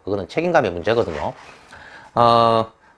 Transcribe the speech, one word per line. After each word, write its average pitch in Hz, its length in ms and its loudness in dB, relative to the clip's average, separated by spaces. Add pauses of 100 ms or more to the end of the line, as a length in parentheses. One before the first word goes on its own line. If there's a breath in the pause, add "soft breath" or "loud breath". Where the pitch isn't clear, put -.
그거는 95 240 -6
책임감의 160 440 -2
문제거든요. 87 600 -4 (800 loud breath)
어, 117 520 2 (320 soft breath)